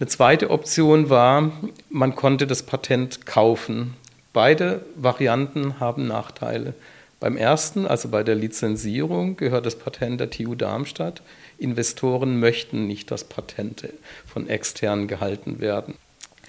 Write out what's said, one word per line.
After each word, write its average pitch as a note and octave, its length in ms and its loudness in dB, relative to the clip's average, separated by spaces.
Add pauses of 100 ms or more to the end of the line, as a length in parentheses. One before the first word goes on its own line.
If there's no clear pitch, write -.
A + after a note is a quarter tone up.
Eine C3+ 80 -2
zweite C#3 400 6
Option D#3 640 4
war, C3+ 420 6 (380)
man C3 240 2
konnte C#3 320 2
das B2+ 160 -2
Patent - 640 -4
kaufen. A2+ 640 2 (400)
Beide D#3+ 540 2 (100)
Varianten C3+ 840 0
haben B2 260 -2
Nachteile. A#2 640 -6 (480)
Beim A#2 160 -2
ersten, D#3 480 2
also B2 240 -2
bei A2 140 0
der A2 140 2
Lizenzierung, A#2+ 1000 -2
gehört B2 300 0
das A2+ 100 -4
Patent B2 420 -6
der B2 120 -4
T A2+ 160 -8
U A#2+ 80 -6
Darmstadt. B2 640 -6 (400)
Investoren B2+ 800 -2
möchten A#2 480 0
nicht, G#2 240 -8
dass - 140 -8
Patente - 680 -10 (400)
von - 160 -8
Externen G#2 600 -2
gehalten G2+ 500 -6
werden. G2+ 360 -4 (540)